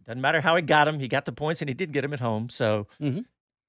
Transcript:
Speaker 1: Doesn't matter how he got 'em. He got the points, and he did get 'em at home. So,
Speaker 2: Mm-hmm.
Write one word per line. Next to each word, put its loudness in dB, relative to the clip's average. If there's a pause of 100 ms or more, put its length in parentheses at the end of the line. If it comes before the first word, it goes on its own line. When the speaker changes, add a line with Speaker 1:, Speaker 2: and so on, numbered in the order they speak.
Speaker 1:
Doesn't -10
matter 2
how 4
he 2
got 6
'em. -2
He -4
got 0
the -8
points, -4
and -6
he -2
did -6
get -2
'em -4
at -6
home. -2
So, 0 (140)
Speaker 2:
Mm-hmm. -2 (500)